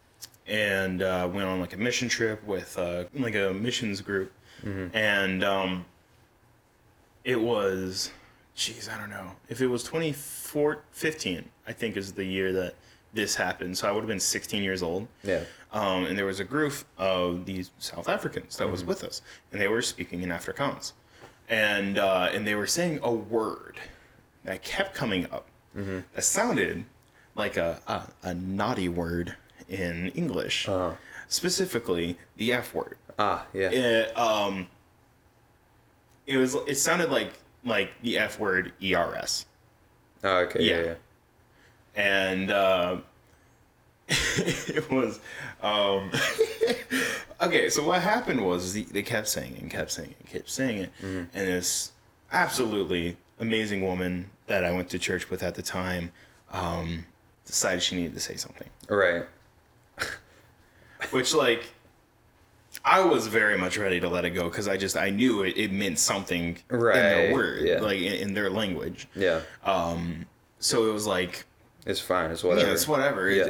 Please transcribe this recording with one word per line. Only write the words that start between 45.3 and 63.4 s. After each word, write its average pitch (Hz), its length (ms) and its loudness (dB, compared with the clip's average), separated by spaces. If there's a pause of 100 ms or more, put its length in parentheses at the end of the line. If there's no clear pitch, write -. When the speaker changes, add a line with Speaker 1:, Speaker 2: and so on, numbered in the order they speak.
Speaker 1:
um, 101 480 2 (640)
<laughs> - 640 -4
okay, 165 300 2
so 147 160 0
what 175 160 4
happened 185 420 2
was 90 280 0
the, 107 120 -2
they 101 180 -2
kept 107 260 -2
saying 64 260 -4
it - 80 -12
and - 80 -10
kept - 220 -4
saying - 180 -8
it - 80 -18
and - 100 -20
kept - 220 -10
saying 127 280 -2
it. 90 120 -6 (100)
Speaker 2:
Mm-hmm. 95 320 -4
Speaker 1:
And 95 160 -2
this 90 440 -2 (400)
absolutely 95 840 0 (220)
amazing 110 440 0
woman 90 480 -2 (180)
that 92 160 2
I 87 80 2
went 90 180 -2
to 92 80 -4
church 90 320 -2
with 92 140 -4
at 87 100 -2
the 90 80 -8
time, 90 480 -4 (400)
um, 85 540 -4 (420)
decided 90 380 0
she - 120 -2
needed 87 180 -2
to - 60 -10
say - 160 -6
something. - 320 -12 (200)
Speaker 2:
Right. 90 380 4 (1900)
Speaker 1:
Which, 127 220 2
like, 127 380 4 (1120)
I 170 160 6
was 143 260 4
very 107 300 4